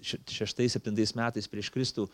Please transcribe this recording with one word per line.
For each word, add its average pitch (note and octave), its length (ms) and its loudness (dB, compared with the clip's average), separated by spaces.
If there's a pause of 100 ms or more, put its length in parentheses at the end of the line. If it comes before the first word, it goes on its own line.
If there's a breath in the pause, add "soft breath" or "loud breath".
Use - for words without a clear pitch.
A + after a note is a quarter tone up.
še-, - 240 -4
šeštais, - 480 0
septintais G#2+ 400 2
metais A#2 360 0
prieš G#2 200 -4
Kristų, B2 420 0